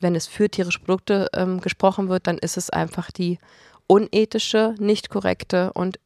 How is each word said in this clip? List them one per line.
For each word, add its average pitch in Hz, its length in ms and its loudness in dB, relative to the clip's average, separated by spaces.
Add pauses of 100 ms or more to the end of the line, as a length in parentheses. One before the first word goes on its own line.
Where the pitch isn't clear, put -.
wenn 175 140 2
es 160 120 -4
für 208 220 0
tierische 180 300 -4
Produkte, 190 540 0
ähm, 185 280 -2
gesprochen 190 480 0
wird, 185 180 -2
dann 175 120 -2
ist - 180 -6
es 180 120 -8
einfach 165 420 -4
die 175 260 -2 (500)
unethische, 220 920 2
nicht 208 300 0
korrekte 185 640 0
und 185 320 -4